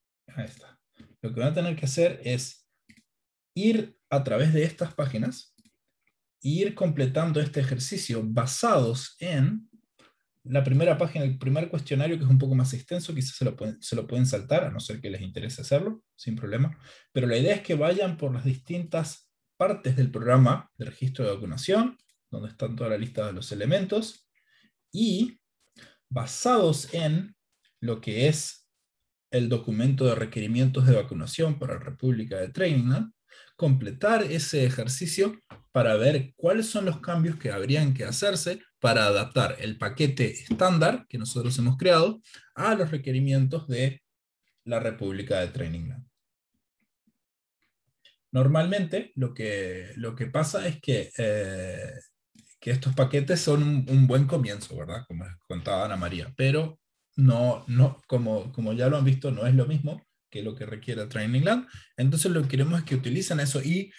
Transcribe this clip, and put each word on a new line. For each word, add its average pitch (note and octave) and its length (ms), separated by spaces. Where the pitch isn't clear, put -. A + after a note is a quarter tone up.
Ahí C#3 180
está. - 320
Lo A2+ 120
que A#2+ 80
van C#3 100
a D#3+ 40
tener F3 220
que - 100
hacer E3+ 380
es - 420
ir A3 420
a C#3 140
través C#3 280
de D#3 120
estas E3 300
páginas C3+ 600
e C3+ 60
ir G3 260
completando D3+ 680
este D3 200
ejercicio B2+ 640
basados A#2+ 960
en E3+ 480
la C3 200
primera D3 340
página, E3 260
el C3 140
primer D3+ 300
cuestionario, D#3 500
que D3+ 60
es C3 60
un C3 80
poco C3 180
más B2+ 180
extenso, E3+ 400
quizás C3 220
se - 80
lo A2+ 100
pueden, - 260
se - 140
lo A#2 140
pueden B2+ 180
saltar, C#3 380
a D3+ 60
no G#2+ 100
ser G#2+ 200
que G2+ 80
les G2 120
interese F#2+ 400
hacerlo, F3+ 420
sin A2+ 180
problema. A2+ 420
Pero B2 160
la A#2 80
idea E3 180
es G3+ 60
que E3+ 160
vayan F3 400
por C3+ 180
las A#2 100
distintas D#3+ 840
partes F#3 380
del B2+ 160
programa B2 680
de A2+ 100
registro C3 380
de G2+ 100
vacunación, F#3+ 640
donde G#2+ 200
están - 260
toda A#2 160
la G#2+ 80
lista A2 280
de F#2+ 80
los - 180
elementos, F#3+ 760
y G#3 480
basados E3+ 840
en E3 440
lo A#2 200
que A2+ 260
es - 420
el B2 180
documento B2 580
de A#2 100
requerimientos A#2+ 720
de A#2 80
vacunación C#3 640
para C3 140
la B2 60
República A2+ 580
de F#2 100
Training, D3 400
¿no? G#3 240
Completar D#3+ 680
ese D3+ 420
ejercicio F3 720
para A#2 240
ver C3 420
cuáles G#3+ 300
son G3+ 180
los E3+ 160
cambios E3 360
que A#2 140
habrían C3 440
que B2 100
hacerse F3+ 560
para A2 280
adaptar G#2 540
el A2 180
paquete B2 540
estándar F#3 640
que - 80
nosotros A#2+ 420
hemos B2 200
creado F3 420
a G#3+ 200
los F3 160
requerimientos C3+ 800
de C3 340
la A#2 160
República G2+ 600
de F2+ 80
Training E2 400
Land. - 180
Normalmente E3 840
lo B2+ 180
que, G2 640
lo A2+ 180
que B2 120
pasa D#3 400
es D#3 140
que, A2 360
eh, F#2+ 760
que A#2+ 100
estos C3 240
paquetes C#3+ 460
son D3+ 220
un, D3 260
un C3+ 180
buen C3 200
comienzo, A#2 500
¿verdad? F2 300
Como E2+ 180
les F2+ 100
contaba F#2 400
Ana G2 100
María, F2 400
pero D3+ 420
no, B2 540
no, C3 400
como, A2+ 440
como A2 200
ya B2 160
lo D3 80
han C#3 80
visto, C3+ 260
no A2 160
es B2+ 80
lo B2+ 120
mismo D3 360
que G#2 120
lo G#2+ 120
que G#2+ 100
requiere G#2+ 440
Training A#2 340
Land. A#3 240
Entonces D#3 340
lo D#3+ 80
que C3+ 80
queremos D3 300
es D#3 80
que C#3+ 80
utilicen C#3+ 440
eso C#3+ 240
y F3+ 360